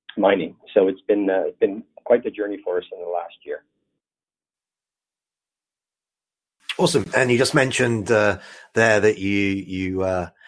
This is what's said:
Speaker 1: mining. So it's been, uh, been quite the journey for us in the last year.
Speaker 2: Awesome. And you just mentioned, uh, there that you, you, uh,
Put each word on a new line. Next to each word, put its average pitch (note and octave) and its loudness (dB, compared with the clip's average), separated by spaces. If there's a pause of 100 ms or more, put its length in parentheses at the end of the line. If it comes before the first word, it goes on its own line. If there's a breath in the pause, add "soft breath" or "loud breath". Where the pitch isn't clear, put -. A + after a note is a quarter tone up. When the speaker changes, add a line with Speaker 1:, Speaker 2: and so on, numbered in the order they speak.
(160)
Speaker 1:
mining. F#2+ 2 (180)
So F#2+ 6
it's F#2+ -4
been, G2+ 0
uh, F#2+ -2
been G#2+ -2 (200)
quite A#2+ 2
the A#2 -6
journey G2+ -8
for F2+ -4
us F2+ -6
in F#2 -16
the F2 -10
last E2+ -8
year. D2 -10 (3250)
Speaker 2:
Awesome. C3+ 0 (100)
And B2 2
you A#2+ 4
just B2+ 0
mentioned, B2 0
uh, G#2 2 (360 loud breath)
there A2+ 4
that G#2+ 2
you, F#2+ -4
you, F#2+ -4
uh, F#2 -2 (200 loud breath)